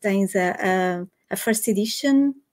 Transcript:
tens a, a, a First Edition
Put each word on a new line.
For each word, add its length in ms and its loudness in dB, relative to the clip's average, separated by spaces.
tens 360 0
a, 640 0
a, 60 -10
a 60 -4
First 320 -2
Edition 640 2